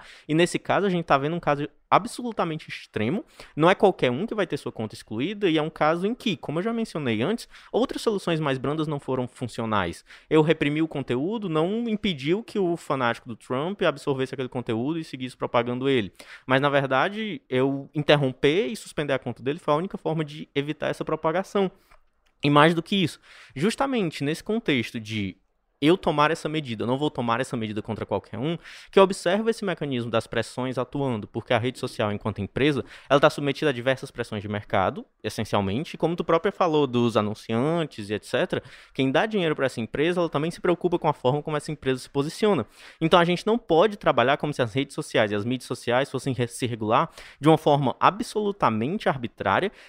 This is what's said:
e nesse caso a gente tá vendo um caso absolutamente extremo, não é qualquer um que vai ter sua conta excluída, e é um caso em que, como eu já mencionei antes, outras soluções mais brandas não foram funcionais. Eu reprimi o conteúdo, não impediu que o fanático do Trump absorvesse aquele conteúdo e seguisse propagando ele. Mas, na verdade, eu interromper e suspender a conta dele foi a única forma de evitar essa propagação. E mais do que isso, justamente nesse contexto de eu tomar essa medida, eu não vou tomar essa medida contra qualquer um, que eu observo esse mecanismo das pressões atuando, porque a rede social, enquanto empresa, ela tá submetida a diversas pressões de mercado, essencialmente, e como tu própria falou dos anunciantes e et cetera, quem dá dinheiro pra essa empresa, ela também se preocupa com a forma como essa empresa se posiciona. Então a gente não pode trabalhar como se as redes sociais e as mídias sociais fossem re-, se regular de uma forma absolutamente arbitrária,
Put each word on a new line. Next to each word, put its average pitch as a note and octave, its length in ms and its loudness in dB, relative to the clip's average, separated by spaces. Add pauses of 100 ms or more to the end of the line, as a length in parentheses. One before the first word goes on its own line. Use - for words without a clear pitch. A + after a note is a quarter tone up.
(280)
e D3+ 60 0
nesse E3+ 240 2
caso D#3+ 260 0
a G3+ 60 0
gente F3 160 -2
tá D3+ 100 4
vendo C#3+ 180 -2
um E3+ 60 -4
caso D3 260 -2 (240)
absolutamente F#3 800 -2
extremo, B2+ 560 -4 (320)
não D#3+ 140 6
é G3 40 4
qualquer F3 360 4
um D3 160 -2
que A#3+ 80 -8
vai G3+ 120 0
ter C#3+ 120 -6
sua - 120 -8
conta - 240 -8
excluída, F#3 540 -4
e D#3+ 80 4
é D3+ 60 2
um D#3+ 80 -4
caso E3 360 0
em A#3 80 -2
que, G3 220 -2
como D3 220 -6
eu F3 40 -2
já A3+ 80 -4
mencionei D3+ 520 -2
antes, G3+ 260 -2 (240)
outras - 300 0
soluções F#3+ 360 -2
mais C#3 200 -2
brandas D3+ 280 -2
não D3 140 -4
foram B2+ 260 -2
funcionais. G#2+ 800 -4 (240)
Eu D#3 140 6
reprimi D3+ 400 0
o D#3+ 60 0
conteúdo, D#3 600 -4
não F#3+ 400 0
impediu F#3+ 540 -2
que - 160 -6
o F3 180 0
fanático B2+ 500 -2
do A2+ 100 -10
Trump C3+ 440 -6
absorvesse C#3 540 0
aquele C3 160 -6
conteúdo B2+ 480 -2
e D#3+ 60 -6
seguisse B2+ 300 -10
propagando B2 540 0
ele. A#2 240 2 (340)
Mas, C3 140 4
na C#3+ 80 2
verdade, D3 800 0
eu C#3 460 0
interromper D3 720 2
e A#3 100 -6
suspender D3 380 -4
a B2+ 40 0
conta A#2 240 -8
dele C#3 160 -4
foi D3+ 140 -2
a D3 60 4
única G3 180 -6
forma D#3+ 260 -2
de D3+ 320 -10
evitar C#3+ 340 -4
essa - 180 -6
propagação. F3+ 640 0 (720)
E C#3+ 60 4
mais D3 240 8
do D#3+ 80 -2
que - 120 -4
isso, F#3 240 0 (380)
justamente A3 640 -2
nesse D3 220 -4
contexto C#3+ 560 -2
de G#2 360 -6 (440)
eu D#3+ 160 6
tomar D3+ 360 2
essa E3 160 -4
medida, C3 340 -4
eu A2 60 -2
não C3 100 0
vou D3+ 100 0
tomar A#2+ 320 -2
essa C3+ 160 -6
medida G#2+ 240 -6
contra G#2+ 240 -8
qualquer - 320 -6
um, D#3 220 -4 (320)
que - 80 4
eu G3 60 10
observo G3 440 0
esse A3 160 -4
mecanismo C#3 460 -4
das A2 160 0
pressões B2 500 -4
atuando, B2 520 -4
porque - 260 -2
a A2+ 40 4
rede B2 200 -2
social, A2+ 320 -2
enquanto G#2 300 -4
empresa, B2+ 440 0 (240)
ela C#3 120 4
tá D3+ 100 6
submetida C#3+ 400 -2
a - 20 0
diversas B2+ 380 -4
pressões A2 320 -6
de G#2 60 -8
mercado, G#2+ 580 -2 (160)
essencialmente, F#3+ 720 -2
e - 20 -14
como E3+ 200 0
tu E3+ 80 -6
própria E3 260 0
falou D#3 340 2
dos A#2+ 320 2
anunciantes A2+ 920 -2
e G#2+ 40 -2
et G2 100 -6
cetera, D3 360 -2 (320)
quem C3+ 200 0
dá E3 120 2
dinheiro F#3+ 300 0
pra C#3 120 0
essa B2+ 140 -4
empresa, D#3+ 380 0
ela E3+ 100 2
também D#3 220 -2
se - 100 -12
preocupa F3 380 0
com - 80 -4
a D3 60 4
forma C#3+ 320 0
como D3+ 120 -4
essa D3 140 -6
empresa C3 300 -4
se - 100 -18
posiciona. D3+ 560 0 (340)
Então E3 200 6
a E3+ 40 6
gente E3+ 220 0
não A3 100 2
pode G3+ 400 4
trabalhar C3+ 400 4
como D3 160 -4
se - 80 -4
as A#2 140 -2
redes C#3 220 -2
sociais B2 340 2
e G#2 60 0
as G2+ 80 -2
mídias B2 240 -4
sociais B2+ 420 0
fossem C3+ 240 -4
re-, A#2+ 140 -2
se - 180 -6
regular A2+ 420 0 (320)
de C#3 80 6
uma D#3+ 80 10
forma C#3+ 440 2
absolutamente F3+ 1080 0
arbitrária, A#2+ 640 0 (180)